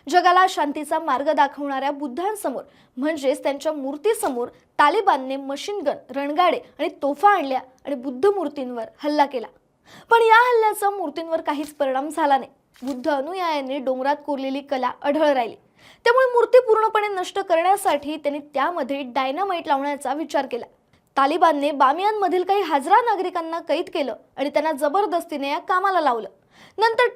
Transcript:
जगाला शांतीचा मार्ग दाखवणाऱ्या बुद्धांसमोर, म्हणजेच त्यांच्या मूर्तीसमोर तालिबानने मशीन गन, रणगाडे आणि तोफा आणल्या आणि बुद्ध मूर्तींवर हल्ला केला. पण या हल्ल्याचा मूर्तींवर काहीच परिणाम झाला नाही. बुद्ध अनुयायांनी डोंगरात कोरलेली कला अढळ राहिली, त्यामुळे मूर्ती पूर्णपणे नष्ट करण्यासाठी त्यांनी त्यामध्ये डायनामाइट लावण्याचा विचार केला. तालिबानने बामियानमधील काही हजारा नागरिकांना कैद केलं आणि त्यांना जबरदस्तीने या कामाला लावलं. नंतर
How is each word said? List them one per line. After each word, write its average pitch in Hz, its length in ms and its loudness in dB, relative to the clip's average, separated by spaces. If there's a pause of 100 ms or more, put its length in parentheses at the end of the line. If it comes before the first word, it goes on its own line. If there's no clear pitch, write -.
जगाला 359 400 4
शांतीचा 311 500 -4
मार्ग 294 340 -2
दाखवणाऱ्या 277 580 -2
बुद्धांसमोर, 294 720 -6 (340)
म्हणजेच 294 460 -2
त्यांच्या 285 300 -4
मूर्तीसमोर 285 760 -4
तालिबानने 294 880 0
मशीन 277 440 -8
गन, 277 160 -2 (200)
रणगाडे 294 420 0 (200)
आणि 320 100 -2 (140)
तोफा 285 280 4
आणल्या 277 300 0 (260)
आणि 285 80 -4
बुद्ध 254 320 -4
मूर्तींवर 285 580 -2 (140)
हल्ला 294 260 2
केला. 254 220 -8 (640)
पण 466 120 6
या 453 280 8
हल्ल्याचा 427 400 2
मूर्तींवर 330 500 -4
काहीच 294 340 -4
परिणाम 269 340 -2
झाला 294 280 2
नाही. - 140 -2 (320)
बुद्ध 254 280 -4
अनुयायांनी 294 680 -4
डोंगरात 262 380 -2 (100)
कोरलेली 269 340 -4
कला 262 300 -4 (120)
अढळ 294 260 2
राहिली, 247 260 0 (500)
त्यामुळे 508 220 6
मूर्ती 480 320 6
पूर्णपणे 440 500 2
नष्ट 370 300 -4
करण्यासाठी 349 760 0
त्यांनी 294 220 -4
त्यामध्ये 285 640 -4
डायनामाइट 294 680 -4
लावण्याचा 277 460 -2
विचार 294 320 -2
केला. 240 200 -10 (500)
तालिबानने 294 540 2
बामियानमधील 359 720 2
काही 392 160 0
हजारा 320 400 2
नागरिकांना 359 600 -4
कैद 330 340 -2
केलं 269 220 -2 (200)
आणि 285 140 -4
त्यांना 311 220 0
जबरदस्तीने 302 760 -2
या 311 80 -4
कामाला 370 420 0
लावलं. 240 280 0 (500)
नंतर 466 380 2